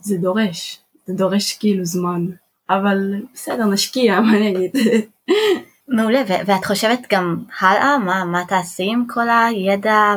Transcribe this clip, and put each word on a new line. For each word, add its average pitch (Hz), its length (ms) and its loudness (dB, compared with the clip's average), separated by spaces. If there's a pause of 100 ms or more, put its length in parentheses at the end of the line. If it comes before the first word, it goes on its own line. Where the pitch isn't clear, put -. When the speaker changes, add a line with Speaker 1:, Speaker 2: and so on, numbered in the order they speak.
Speaker 1:
זה 202 160 -4
דורש, 185 640 -2 (260)
זה 185 80 -8
דורש, 190 400 -2
כאילו, 196 320 0
זמן, 175 400 -4 (440)
אבל 196 440 0 (200)
בסדר, 254 320 -6
נשקיע, 202 540 0
<laughs> 226 60 4
מה 220 120 6
אני 208 140 2
אגיד? 185 200 -2 (1160)
Speaker 2:
מעולה, 226 400 0
ו-, 185 200 -2
ואת 190 180 0
חושבת 220 460 0
גם 175 320 0 (160)
הלאה, 208 380 4
מה, 190 280 -2
מה 175 220 -2
תעשי 180 360 -2
עם 233 240 0
כל 233 220 -2
הידע 214 880 2